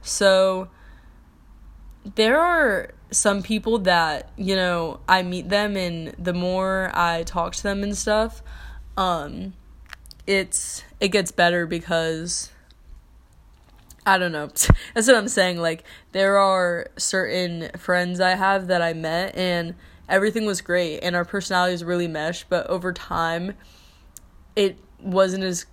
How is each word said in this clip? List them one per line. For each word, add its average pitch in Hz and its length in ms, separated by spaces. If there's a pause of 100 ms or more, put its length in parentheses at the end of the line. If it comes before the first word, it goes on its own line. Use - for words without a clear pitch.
So 190 680 (1400)
there 226 260
are 320 540 (160)
some 202 320
people 220 360
that, 170 580
you 190 180
know, 175 540
I 185 140
meet 180 260
them, 202 280
and 170 420
the 180 160
more 185 600
I 170 280
talk 170 320
to - 80
them 202 200
and 202 140
stuff, 220 460 (540)
um, 180 580 (720)
it's, - 580 (160)
it 196 80
gets 185 240
better, 175 340
because, 165 840 (1500)
I 190 140
don't 175 140
know. 151 160 (240)
<laughs> - 220
That's 226 120
what 254 100
I'm 208 120
saying. 180 300
Like, 165 260 (280)
there 196 240
are 185 600
certain 170 840
friends 180 420
I 185 140
have 190 320
that 175 160
I 165 100
met, 165 420
and 175 400 (340)
everything 214 360
was 196 160
great, 175 400
and 175 160
our 175 80
personalities 180 600
really 175 240
meshed, 160 420
but 175 160
over 180 260
time, 170 640 (1000)
it 196 220 (240)
wasn't 190 440
as 180 280